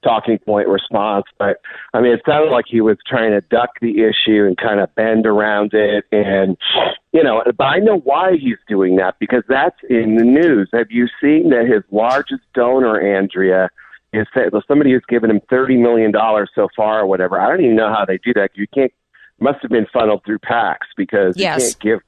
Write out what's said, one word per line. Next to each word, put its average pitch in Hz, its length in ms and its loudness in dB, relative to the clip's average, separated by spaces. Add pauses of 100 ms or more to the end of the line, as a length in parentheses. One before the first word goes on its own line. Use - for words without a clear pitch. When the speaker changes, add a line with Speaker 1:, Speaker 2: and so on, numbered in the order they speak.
Speaker 1:
talking 113 340 0
point 104 300 -2
response. 101 560 -2 (160)
But, - 200 -4 (320)
I 113 80 0
mean, 123 120 4
it 113 120 -2
sounded 151 280 0
like 120 160 -2
he 117 120 0
was 107 240 2
trying 113 280 -2
to 101 80 2
duck 117 300 -2 (100)
the 110 240 0
issue 107 420 2
and 92 100 0
kind 107 220 -2
of - 160 -2
bend 110 320 0
around 104 480 0
it. 104 380 0
And, 98 440 0 (560)
you 160 120 4
know, 113 180 0 (160)
but 139 60 0
I 143 160 0
know 208 180 2
why 165 420 0
he's 123 180 -4 (100)
doing 95 280 2
that, 92 220 0
because 117 300 -2
that's 139 280 0 (140)
in 113 240 0
the 113 100 4
news. 127 480 2
Have 117 200 -2
you 120 160 0 (120)
seen 156 300 2
that 120 160 2
his 110 240 2
largest 127 520 -2 (120)
donor, 123 460 0
Andrea, 95 680 0 (420)
is 107 240 -4
that, 110 160 0 (160)
somebody 143 240 2
who's 127 160 0
given 117 220 0
him 104 100 2 (100)
thirty 131 260 0
million 117 360 2
dollars 107 420 0
so 104 220 0
far 107 240 0
or 101 60 0
whatever? 92 340 -2
I 101 80 0
don't 170 120 0
even 123 140 2
know 110 180 2
how 107 120 -2
they 92 140 -4
do - 160 -4
that. 101 200 0
You 101 180 -8
can't, 135 200 0 (480)
must 139 220 -2
have 120 100 -8
been 113 200 0
funneled 107 320 0
through 107 140 -6
pacs 113 480 -4 (100)
because 98 400 -2
Speaker 2:
Yes. 175 220 -2
Speaker 1:
you 123 80 -2
can't - 140 -8
give 107 280 -2